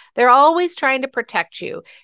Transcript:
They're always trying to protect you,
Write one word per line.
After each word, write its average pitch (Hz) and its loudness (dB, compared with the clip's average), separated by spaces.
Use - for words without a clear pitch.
They're 247 2
always 330 4
trying 262 -4
to 269 -6
protect - -8
you, - -12